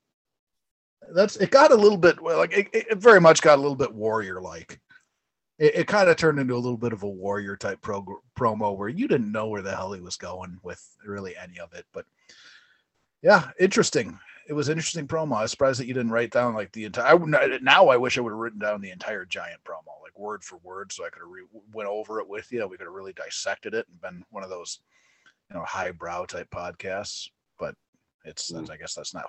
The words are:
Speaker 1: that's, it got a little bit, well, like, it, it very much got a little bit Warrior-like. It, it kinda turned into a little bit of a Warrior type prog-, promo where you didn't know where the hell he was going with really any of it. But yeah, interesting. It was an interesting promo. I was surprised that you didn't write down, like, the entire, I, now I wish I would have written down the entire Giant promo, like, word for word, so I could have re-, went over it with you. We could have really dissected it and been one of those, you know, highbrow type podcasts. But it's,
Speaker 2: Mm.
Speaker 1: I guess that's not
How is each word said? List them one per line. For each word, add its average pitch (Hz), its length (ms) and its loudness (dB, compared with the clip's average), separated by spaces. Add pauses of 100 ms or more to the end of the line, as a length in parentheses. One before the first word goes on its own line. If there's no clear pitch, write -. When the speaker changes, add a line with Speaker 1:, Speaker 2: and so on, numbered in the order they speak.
(1120)
Speaker 1:
that's, 196 240 2
it 190 140 0
got 285 200 8
a 262 40 10
little 208 220 6
bit, 165 240 4
well, 160 160 0
like, 170 160 2
it, 196 200 0
it 220 240 -2
very 202 240 10
much 160 200 10
got 151 160 8
a 139 40 0
little 147 160 -2
bit 123 160 -4
Warrior-like. 95 880 -6 (760)
It, 151 180 4
it 170 120 0
kinda 190 280 4
turned 156 220 2
into 131 160 -2
a 123 40 -2
little 123 200 -4
bit 113 140 -4
of 101 120 -8
a 101 60 -6
Warrior 98 460 -6
type 98 260 -8
prog-, 98 300 -8 (260)
promo 107 400 -2
where 101 120 -6
you 196 180 -6
didn't 120 240 0
know 110 160 -4
where 104 140 -6
the 95 120 -8
hell - 200 -8
he 92 80 -14
was 90 160 -14
going 90 460 -14
with 87 220 -16 (200)
really 98 320 -12
any 90 220 -20
of 85 140 -18
it. - 200 -18
But 87 100 -12 (1160)
yeah, 180 360 6
interesting. 143 640 0 (280)
It 151 60 -8
was 147 160 -4
an 156 40 -2
interesting 156 340 -8
promo. 156 300 -4
I 104 60 -2
was - 80 -4
surprised 135 280 0
that 123 80 -8
you 127 80 -8
didn't 120 160 -2
write 117 200 0
down, 120 220 0
like, 104 200 -8
the 110 100 -12
entire, 120 320 4
I, 143 480 0
now 156 240 8
I 131 100 6
wish 120 200 0
I 127 40 -2
would 120 80 -4
have 107 80 -8
written 113 220 -10
down 104 220 -4
the 98 100 -14
entire 92 340 -10
Giant 87 380 -12
promo, 82 400 -18
like, - 160 -20
word 104 240 -12
for 92 140 -20
word, 92 340 -16
so 90 120 -12
I 85 60 -10
could 87 120 -20
have 87 100 -20
re-, 92 160 -20 (260)
went 107 160 -8
over 107 300 -8
it 95 80 -10
with 104 240 -14
you. 113 160 -6
We 92 100 -16
could 92 80 -18
have 85 80 -16
really 95 200 -16
dissected - 600 -10
it 113 160 -6
and 87 120 -20
been 90 280 -16
one 101 140 -14
of 92 80 -14
those, 87 300 -14 (680)
you - 60 -20
know, - 80 -10
highbrow 90 640 -8
type 87 260 -14
podcasts. - 760 -10 (280)
But - 160 -10 (500)
it's, - 280 -14
Speaker 2:
Mm. 82 180 -12
Speaker 1:
I 76 80 -18
guess 80 160 -14
that's - 220 -14
not 78 120 -12